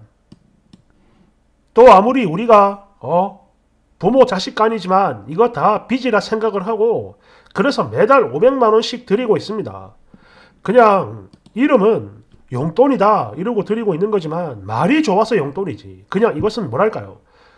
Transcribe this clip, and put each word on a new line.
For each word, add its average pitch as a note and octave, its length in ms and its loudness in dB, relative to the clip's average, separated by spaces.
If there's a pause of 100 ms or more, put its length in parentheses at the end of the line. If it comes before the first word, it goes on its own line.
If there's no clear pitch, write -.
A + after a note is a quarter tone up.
(1700)
또 A#3+ 180 8
아무리 A3+ 340 4
우리가, G3+ 600 2 (120)
어, F3+ 480 -4 (520)
부모 A#3+ 260 4
자식 G3 280 -6
간이지만 F#3+ 760 -2
이거 G#3 240 0
다 G3 360 -2
빚이라 A#3+ 320 -2
생각을 G#3 480 -4
하고 G3+ 500 -2 (380)
그래서 A3+ 300 0
매달 G#3 460 2
오백만 A#3+ 420 2
원씩 A#3 340 -2
드리고 G#3+ 300 0
있습니다. A2+ 540 -10 (680)
그냥 F#3 680 2 (260)
이름은 G#3 560 0 (400)
용돈이다 F3 840 0
이러고 G#3 260 -4
드리고 G#3 320 -4
있는 G3+ 160 -4
거지만 D#3+ 540 -6
말이 D#3 360 0
좋아서 A3 340 0
용돈이지 C3+ 760 -8
그냥 F#3+ 280 -2
이것은 G3+ 320 -4
뭐랄까요? C3 480 -4 (400)